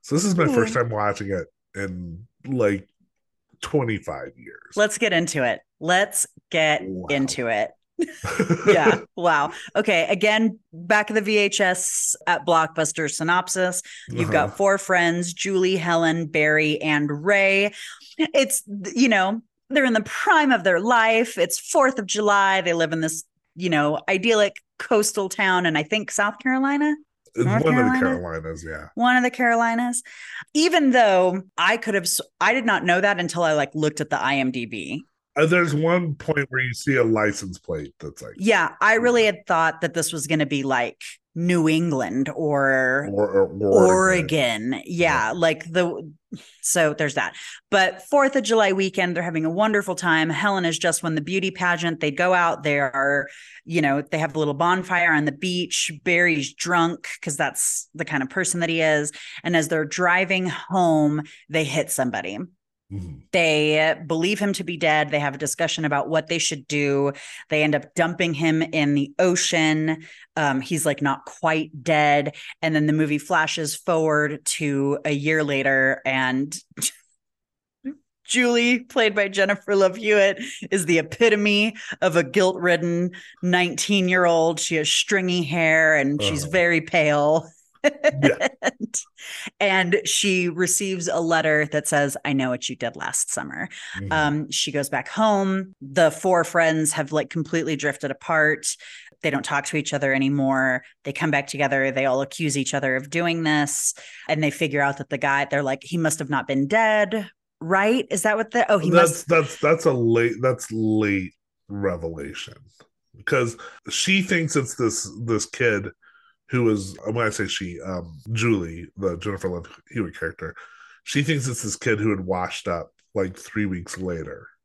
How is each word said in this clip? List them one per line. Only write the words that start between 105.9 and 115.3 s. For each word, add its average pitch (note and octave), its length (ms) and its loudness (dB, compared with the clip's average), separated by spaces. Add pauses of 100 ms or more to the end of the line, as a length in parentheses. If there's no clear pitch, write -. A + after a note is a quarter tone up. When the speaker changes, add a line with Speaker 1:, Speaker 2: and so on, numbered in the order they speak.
Speaker 2:
must D#3 200 0
have - 120 -8
not C3 160 -2
been C3+ 220 0
dead, G#3+ 640 0 (300)
right?" G3+ 500 0
Is F3+ 120 -2
that G#3+ 140 0
what A3 140 -4
the, A#3+ 200 0
oh, G#3 80 4
he E3+ 120 0
Speaker 1:
That's, E3+ 200 8
Speaker 2:
must - 180 -10
Speaker 1:
that's, D#3 320 2
that's D#3+ 260 2
a D3 60 4
late, A#2 500 2
that's B2+ 280 -2
late G#2+ 640 0 (360)
revelation. E2 840 -6 (640)
Because B2 400 -2 (320)
she F#3+ 340 0
thinks E3+ 340 -2
it's C3 180 -2
this, A2 340 -2 (160)
this A2+ 220 -2